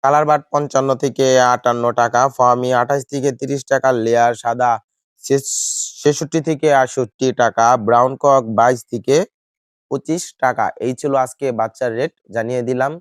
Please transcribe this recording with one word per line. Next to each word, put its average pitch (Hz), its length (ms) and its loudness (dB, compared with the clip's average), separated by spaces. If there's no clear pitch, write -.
কালার 147 200 4
বার্ড 151 260 0
পঞ্চান্ন 135 440 -2
থেকে 131 320 -2
আটান্ন 120 520 2
টাকা, 120 360 2
ফার্মি 123 460 0
আঠাশ 127 300 0
থেকে 139 280 -4
তিরিশ 135 320 -6
টাকা, 131 280 0
লেয়ার 117 420 2
সাদা 120 360 -2
ছেষ-, - 800 -4
ছেষট্টি 156 380 -2
থেকে 156 340 -2
আটষট্টি 131 580 0
টাকা, 117 340 2
ব্রাউন 120 400 2
কক 135 300 2
বাইশ 113 380 2
থেকে 127 320 -2
পঁচিশ 156 320 -6
টাকা। 120 320 -2
এই 123 140 -4
ছিল 139 200 -6
আজকে 131 380 -4
বাচ্চার 113 400 -4
রেট 131 200 -4
জানিয়ে 117 320 -4
দিলাম। 127 380 -2